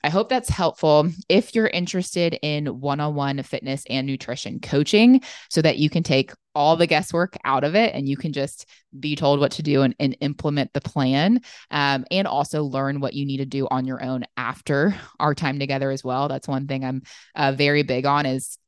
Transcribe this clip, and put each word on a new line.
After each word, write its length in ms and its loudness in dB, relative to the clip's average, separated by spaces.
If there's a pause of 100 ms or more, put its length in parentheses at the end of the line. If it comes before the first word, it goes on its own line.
I 60 -2
hope 200 0
that's 200 -2
helpful. 600 2 (200)
If 260 2
you're 140 2
interested 720 -2
in 380 -4
one-on-one 640 -2
fitness 440 -8
and 160 -2
nutrition 540 -8
coaching 640 6 (300)
so 120 2
that 160 4
you 100 2
can 140 0
take 300 2 (200)
all 220 4
the 120 4
guesswork 580 0
out 200 0
of 120 0
it 180 2
and 140 -4
you 80 -2
can 160 -6
just 340 -8 (320)
be 160 -4
told 240 2
what 140 2
to 100 -8
do 200 4
and, 180 2
and 200 0
implement 520 -2
the 80 -2
plan, 600 2 (280)
um, 400 0
and 160 0
also 380 -2
learn 340 -2
what 140 -4
you 140 -4
need 100 -4
to 100 -4
do 240 -4
on 140 0
your 180 -6
own 220 -4 (120)
after 600 0 (240)
our 140 2
time 260 -2
together 300 -2
as 120 -6
well. 260 -2
That's 200 -6
one 180 -4
thing 180 -4
I'm, 180 -4 (320)
uh, 180 2
very 300 4
big 240 0
on 200 2
is 420 -6